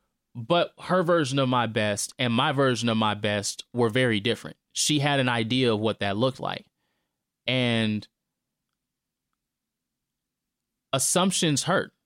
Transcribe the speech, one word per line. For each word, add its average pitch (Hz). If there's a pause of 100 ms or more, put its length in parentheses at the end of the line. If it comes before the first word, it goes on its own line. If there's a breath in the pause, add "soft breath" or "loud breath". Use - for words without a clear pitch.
(360)
But 160
her 185
version 156
of 131
my 123
best 107
and 123
my 135
version 127
of 110
my 107
best 104 (100)
were 120
very 117
different. 101 (140)
She -
had 143
an 127
idea 120
of 107
what 107
that 101
looked 127
like. - (800)
And 117 (2750)
assumptions 175
hurt. 165 (120)